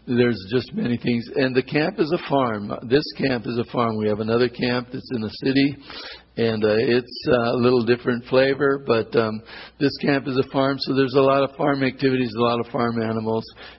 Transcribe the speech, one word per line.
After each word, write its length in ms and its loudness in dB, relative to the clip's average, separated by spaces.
there's 320 2
just 240 -2
many 220 -2
things. 380 -2
And 200 0
the 80 4
camp 360 -2
is 120 0
a 180 -2
farm. 420 0
This 220 2
camp 300 -2
is 100 -4
a 140 -2
farm. 260 0
We 100 -2
have 120 0
another 300 2
camp 440 -4
that's 220 -12
in 60 -4
the 80 -4
city, 460 0
and, 280 0
uh, 140 4
it's, 520 0
uh, 240 2
a 40 -2
little 280 4
different 400 0
flavor, 600 2
but, 300 0
um, 260 0
this 220 0
camp 260 0
is 100 -2
a 140 4
farm, 280 0
so 140 -4
there's 200 2
a 80 6
lot 220 4
of 120 -4
farm 280 0
activities, 540 0
a 40 0
lot 180 2
of 80 -4
farm 340 -2
animals. 440 -2